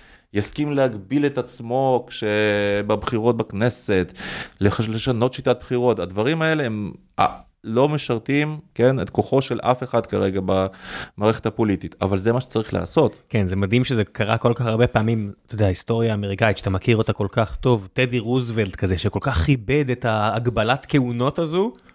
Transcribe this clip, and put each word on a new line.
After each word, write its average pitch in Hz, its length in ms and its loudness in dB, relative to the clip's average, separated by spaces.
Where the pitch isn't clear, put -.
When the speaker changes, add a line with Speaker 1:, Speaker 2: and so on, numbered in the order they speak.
Speaker 1:
יסכים 147 380 -2
להגביל 131 540 0
את 139 120 0
עצמו 123 680 0
כשבבחירות 107 1300 0
בכנסת, 104 760 0
לח-, 110 280 2
לשנות 117 440 0
שיטת - 260 0
בחירות? 123 400 0
הדברים 107 420 -2
האלה 160 220 0
הם, 107 280 -4
אה, 98 80 4
לא 120 260 2
משרתים, 147 680 -2
כן, 127 240 4
את - 100 -4
כוחו 135 320 2
של 120 180 -4
אף 127 240 0
אחד 120 220 0
כרגע 98 400 0
במערכת 104 1000 -2
הפוליטית, 104 560 0
אבל 98 160 2
זה 110 160 2
מה 127 80 0
שצריך - 320 -4
לעשות. 104 440 0
Speaker 2:
כן, 104 180 0
זה 92 80 -2
מדהים 101 300 2
שזה 113 180 0
קרה 110 340 -2
כל 117 180 2
כך 123 100 -4
הרבה 113 220 2
פעמים, 110 440 0
אתה - 100 -14
יודע, 104 100 2
ההיסטוריה 113 460 0
האמריקאית, 101 460 0
שאתה - 120 -4
מכיר 98 280 2
אותה 110 160 0
כל 101 180 -2
כך 113 240 0
טוב, 113 380 0
טדי 123 260 0
רוזוולט 113 560 -2
כזה, 92 220 0
שכל - 240 -2
כך 131 240 0
כיבד 135 460 0
את 123 140 -4
ההגבלת 110 840 0
כהונות 123 500 0
הזו, 175 340 -2